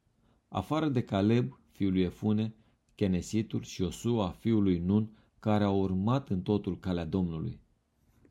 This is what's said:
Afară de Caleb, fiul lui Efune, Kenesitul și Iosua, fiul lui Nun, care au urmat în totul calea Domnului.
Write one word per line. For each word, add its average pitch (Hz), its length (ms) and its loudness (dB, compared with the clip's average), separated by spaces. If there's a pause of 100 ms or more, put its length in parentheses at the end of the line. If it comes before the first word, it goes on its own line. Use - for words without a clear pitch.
(480)
Afară 151 400 -2
de 127 140 0
Caleb, 117 560 0 (120)
fiul 98 220 -2
lui 92 100 4
Efune, 107 520 0 (400)
Kenesitul 104 680 0
și - 200 -8
Iosua, 104 460 -2
fiul 110 340 0
lui 95 160 4
Nun, 104 320 2 (280)
care 104 260 2
au 98 160 2
urmat 98 480 -2
în 95 120 -2
totul 98 380 -2
calea 87 260 -2
Domnului. 82 560 -4 (720)